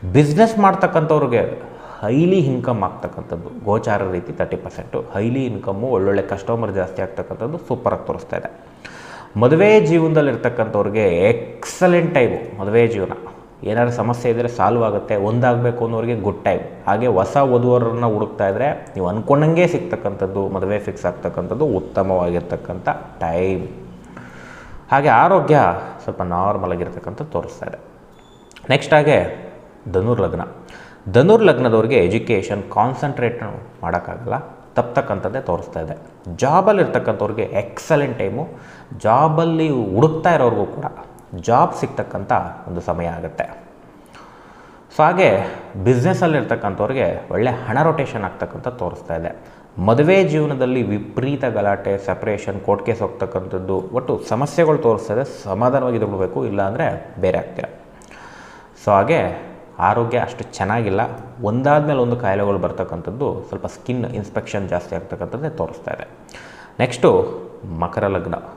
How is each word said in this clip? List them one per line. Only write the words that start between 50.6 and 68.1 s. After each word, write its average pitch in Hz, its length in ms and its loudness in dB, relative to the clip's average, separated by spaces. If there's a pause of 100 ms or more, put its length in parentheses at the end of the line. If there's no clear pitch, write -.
ವಿಪರೀತ 123 600 -4
ಗಲಾಟೆ, 101 540 0
ಸೆಪರೇಷನ್, 98 600 -4
ಕೋರ್ಟ್ - 260 0
ಕೇಸ್ 110 160 -2
ಹೋಗ್ತಕ್ಕಂಥದ್ದು, 92 760 -4 (160)
ಒಟ್ಟು 123 360 -4
ಸಮಸ್ಯೆಗಳು 143 500 2
ತೋರಿಸ್ತಾ 104 360 0
ಇದೆ. 135 300 -4
ಸಮಾಧಾನವಾಗಿ 123 520 0
ಇದ್ಬಿಡ್ಬೇಕು, 101 480 -2
ಇಲ್ಲ 101 180 -2
ಅಂದರೆ 120 580 -4
ಬೇರೆ 92 180 2
ಆಗ್ತೀರ. - 260 -8 (1200)
So 107 60 0
ಹಾಗೆ 101 520 2 (360)
ಆರೋಗ್ಯ 117 400 2
ಅಷ್ಟು - 340 -6
ಚೆನ್ನಾಗಿಲ್ಲ, 101 480 -2 (420)
ಒಂದಾದ್ಮೇಲೆ 139 580 2
ಒಂದು 120 160 2
ಕಾಯಿಲೆಗಳು 101 420 0
ಬರ್ತಕ್ಕಂಥದ್ದು, 92 880 -4
ಸ್ವಲ್ಪ 95 180 -8
ಸ್ಕಿನ್ 123 380 -6
ಇನ್ಸ್ಪೆಕ್ಷನ್ 104 640 -6
ಜಾಸ್ತಿ 87 260 -4
ಆಗ್ತಕ್ಕಂಥದ್ದೇ 117 560 -8
ತೋರಿಸ್ತಾ - 420 -8
ಇದೆ. - 160 -12 (720)
ನೆಕ್ಸ್ಟು 117 600 4 (380)
ಮಕರ 87 280 -2
ಲಗ್ನ. 92 280 -2 (220)